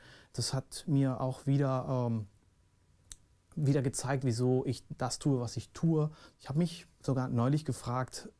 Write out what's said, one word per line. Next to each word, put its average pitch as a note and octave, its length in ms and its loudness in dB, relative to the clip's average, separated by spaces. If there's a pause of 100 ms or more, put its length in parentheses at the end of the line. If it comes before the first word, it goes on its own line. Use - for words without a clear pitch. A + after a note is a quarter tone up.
(320)
Das - 200 -2
hat - 360 -6
mir C#3 320 4
auch C3 260 -4
wieder, C3 600 2
ähm, A2+ 180 -2 (1300)
wieder C#3+ 260 2
gezeigt, C3 420 -2
wieso B2+ 420 2
ich B2+ 180 -4 (140)
das B2 220 -4
tue, C3+ 200 2
was A#2+ 160 -6
ich - 140 -8
tue. D#3 400 2 (300)
Ich - 80 -12
habe C#3 100 -2
mich E3+ 300 -2 (160)
sogar C3 240 0
neulich C3 360 2
gefragt, B2 640 -4 (120)